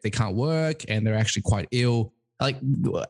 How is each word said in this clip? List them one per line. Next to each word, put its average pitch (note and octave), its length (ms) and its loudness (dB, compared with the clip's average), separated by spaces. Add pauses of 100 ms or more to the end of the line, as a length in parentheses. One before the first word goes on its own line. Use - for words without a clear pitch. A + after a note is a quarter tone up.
they A2 80 -2
can't G#2 260 0
work D#3 540 0
and G#2+ 160 0
they're A2 100 2
actually A2 280 0
quite G2+ 280 0
ill, A#2+ 420 0 (260)
like, C3+ 200 0 (220)
w-, - 280 -2